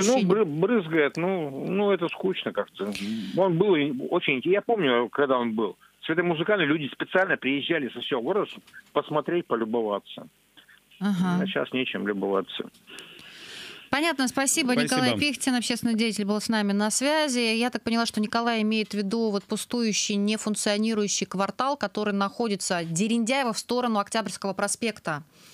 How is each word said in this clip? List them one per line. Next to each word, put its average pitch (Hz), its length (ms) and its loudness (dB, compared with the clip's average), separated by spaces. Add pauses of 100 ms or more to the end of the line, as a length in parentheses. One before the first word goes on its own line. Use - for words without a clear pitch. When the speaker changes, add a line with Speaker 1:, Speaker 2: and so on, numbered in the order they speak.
Speaker 1:
ощущение. 233 260 4
Speaker 2:
ну, - 20 4
бры-, 208 160 6
брызгает, 160 720 2
ну, 160 500 -2
ну, 202 240 2
это 170 180 2
скучно - 440 -4
как-то. 101 400 -4 (460)
Он 180 180 4
был 190 180 4
и 147 160 2 (200)
очень, 147 340 0
я 190 160 4
помню, 131 480 2
когда 135 300 2
он 117 160 0
был. 107 240 -2 (260)
Цветомузыкальные 170 640 2
люди 147 260 0
специально 185 460 0
приезжали 135 520 -2
со 120 100 -12
всего 127 200 -2
города, 175 300 -2
чтобы - 140 -18 (280)
посмотреть, 156 540 -2
полюбоваться. 110 800 -2 (760)
Speaker 1:
Ага. 185 420 0
Speaker 2:
А 185 40 0
щас 143 260 -4
нечем 120 340 -4
любоваться. 98 580 -2 (1300)
Speaker 1:
Понятно, 277 380 0
спасибо. 269 440 0
Speaker 3:
Спасибо. 247 100 2 (140)
Speaker 1:
Николай 247 220 2
Пихтин, 269 360 0
общественный 233 400 0
деятель, 214 320 0
был 208 160 0
с - 80 -6
нами 208 220 2
на 208 180 2
связи. 254 680 2
Я 240 140 0
так - 120 -8
поняла, 233 220 0
что 220 160 -2
Николай 233 400 0
имеет 214 300 0
в - 40 -6
виду 214 360 0
вот 202 140 -2
пустующий, 220 720 -2
нефункционирующий 214 1120 0
квартал, 254 520 -2
который 208 340 -2
находится 196 720 -2
Дерендяева 226 720 0
в - 40 -4
сторону 240 400 0
Октябрьского 202 540 -2
проспекта. 202 720 -4 (320)